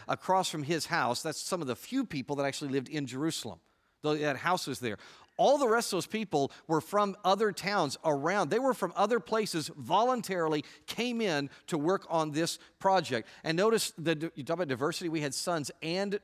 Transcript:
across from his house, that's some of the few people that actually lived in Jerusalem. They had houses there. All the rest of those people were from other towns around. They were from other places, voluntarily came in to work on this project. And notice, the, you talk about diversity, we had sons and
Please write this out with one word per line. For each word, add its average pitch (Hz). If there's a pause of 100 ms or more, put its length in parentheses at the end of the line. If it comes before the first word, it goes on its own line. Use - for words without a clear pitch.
across 185
from 151
his 151
house, 127
that's 156
some 185
of 151
the 120
few 254
people 143
that 139
actually 139
lived 131
in 147
Jerusalem. 131 (440)
They 151
had 147
houses 147
there. 110 (380)
All 226
the 254
rest 226
of 196
those 160
people 160 (140)
were 156
from 202
other 202
towns 175
around. 160
They 214
were 262
from 175
other 208
places, 180
voluntarily 175 (240)
came 233
in 147 (180)
to 175
work 175
on 160
this 160 (220)
project. 147 (160)
And 160
notice, 214
the, 160
you 139
talk 165
about 170
diversity, 156
we 156
had 139
sons 160 (100)
and 190